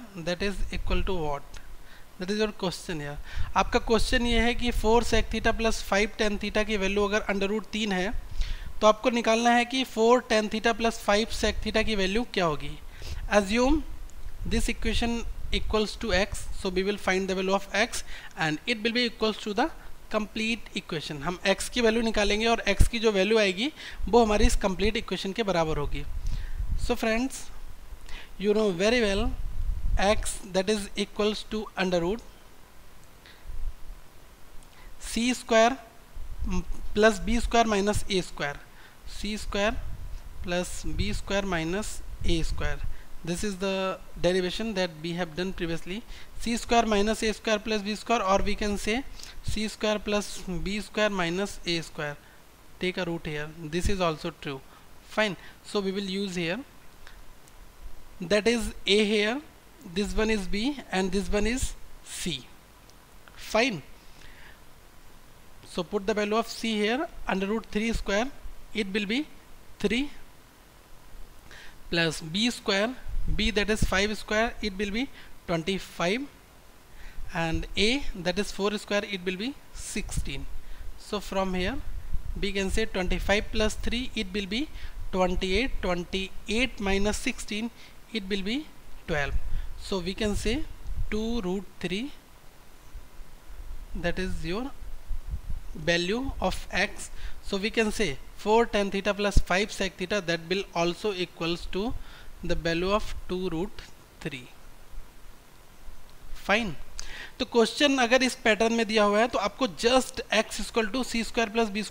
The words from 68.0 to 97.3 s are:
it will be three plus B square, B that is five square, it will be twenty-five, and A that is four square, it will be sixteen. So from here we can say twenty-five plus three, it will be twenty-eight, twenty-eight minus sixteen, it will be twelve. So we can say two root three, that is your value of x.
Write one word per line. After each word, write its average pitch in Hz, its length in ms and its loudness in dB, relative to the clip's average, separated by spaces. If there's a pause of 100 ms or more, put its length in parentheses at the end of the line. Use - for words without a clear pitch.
it 208 180 -2
will 208 140 0
be 240 220 0 (500)
three 240 320 0 (1800)
plus 165 280 0
B 190 300 -2
square, 220 460 0 (400)
B 214 160 2
that 202 180 2
is 214 140 2
five 196 340 2
square, 226 420 0
it 202 160 -4
will 208 140 -2
be 233 180 -2 (380)
twenty-five, 180 760 -2 (1080)
and 165 360 0 (100)
A 233 260 4 (120)
that 180 240 -2
is 202 120 -2
four 208 280 -2
square, 208 260 -2
it 202 180 -6
will 190 120 -2
be 233 180 -4 (200)
sixteen. - 760 -4 (500)
So - 220 -6
from 190 340 -2
here 185 220 0 (640)
we 202 100 0
can 196 200 0
say 220 140 2
twenty-five 190 640 2
plus 214 240 2
three, 240 400 0
it 196 180 -4
will 202 140 -2
be 233 220 -2 (420)
twenty-eight, 185 720 2
twenty-eight 190 960 -2
minus 202 380 2
sixteen, 226 520 -4 (420)
it 202 160 -4
will 196 140 0
be 233 240 -2 (400)
twelve. 143 280 0 (540)
So 196 120 -2
we 180 140 -4
can 208 220 0
say 254 300 0 (440)
two 226 320 0
root 185 220 -2 (160)
three, 202 320 -4 (1800)
that 175 240 0
is 180 260 -2
your 233 260 -4 (1000)
value 175 580 0 (100)
of - 300 0
x. 202 380 -2 (320)